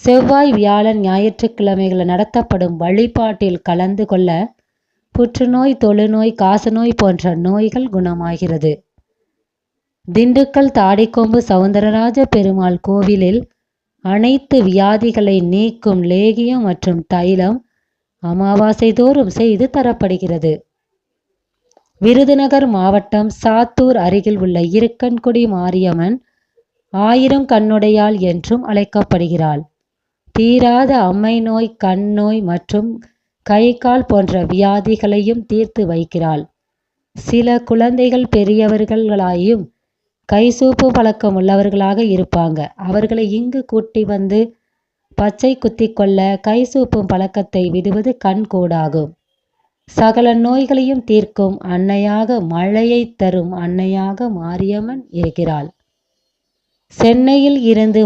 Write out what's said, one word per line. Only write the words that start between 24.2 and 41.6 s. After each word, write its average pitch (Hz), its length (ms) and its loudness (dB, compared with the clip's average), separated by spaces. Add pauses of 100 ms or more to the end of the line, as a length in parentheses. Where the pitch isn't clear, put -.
உள்ள 180 180 0 (120)
இருக்கன்குடி 233 800 0
மாரியம்மன் 180 720 -2 (760)
ஆயிரம் 254 520 2
கண்ணுடையாள் 214 760 2
என்றும் 180 440 -2
அழைக்கப்படுகிறாள். 175 960 -2 (760)
தீராத 240 560 2 (100)
அம்மை 202 400 0
நோய், 226 360 -2
கண் 190 360 -2
நோய் 208 280 -2
மற்றும் 208 500 -4 (540)
கை 208 180 2 (140)
கால் 254 280 0
போன்ற 190 400 0
வியாதிகளையும் 202 1000 0
தீர்த்து 220 400 -2
வைக்கிறாள். 165 580 -4 (720)
சில 240 480 -2
குழந்தைகள் 247 640 0
பெரியவர்களாயும் 208 1400 0 (640)
கை 214 220 2
சூப்பும் 262 440 2
பழக்கம் 214 400 0
உள்ளவர்களாக 196 720 0